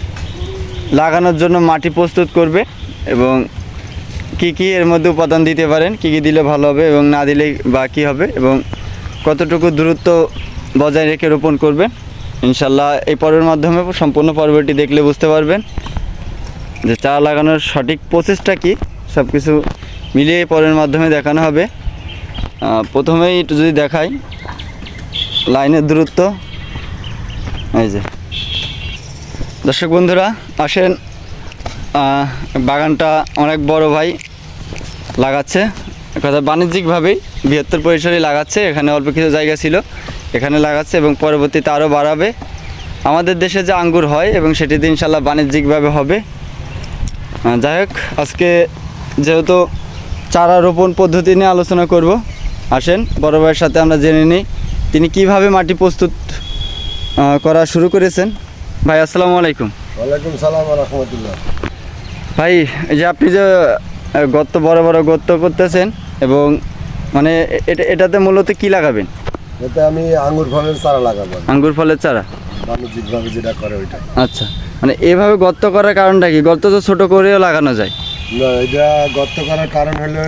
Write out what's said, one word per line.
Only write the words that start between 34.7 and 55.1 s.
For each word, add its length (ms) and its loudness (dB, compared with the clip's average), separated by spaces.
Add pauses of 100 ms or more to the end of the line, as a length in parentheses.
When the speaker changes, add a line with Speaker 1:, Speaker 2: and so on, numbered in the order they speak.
Speaker 1:
লাগাচ্ছে, 420 0 (560)
এক 80 -8
কথা 160 2
বাণিজ্যিকভাবেই 760 0 (320)
বৃহত্তর 320 0
পরিসরে 400 2
লাগাচ্ছে। 500 0
এখানে 220 0
অল্প 240 0
কিছু 140 2
জায়গা 260 0
ছিল, 240 0 (560)
এখানে 220 0
লাগাচ্ছে 440 0
এবং 180 2
পরবর্তীতে 500 0
আরও 180 2
বাড়াবে। 440 2 (720)
আমাদের 340 0
দেশে 240 -2
যে 100 0
আঙ্গুর 340 2
হয় 220 2 (100)
এবং 160 2
সেটিতে 380 0
ইনশাল্লাহ 280 0
বাণিজ্যিকভাবে 680 2
হবে। 320 0
আহ, 1400 -6
যাই 200 0
হোক, 420 -4
আজকে 260 0 (680)
যেহেতু 480 4 (640)
চারা 300 4
রোপণ 360 4
পদ্ধতি 380 4
নিয়ে 200 4
আলোচনা 320 2
করব, 240 4 (600)
আসেন 300 2 (200)
বড় 180 2
ভাইয়ের 240 4
সাথে 180 2
আমরা 160 4
জেনে 280 4
নিই 180 4 (500)
তিনি 160 4
কিভাবে 400 4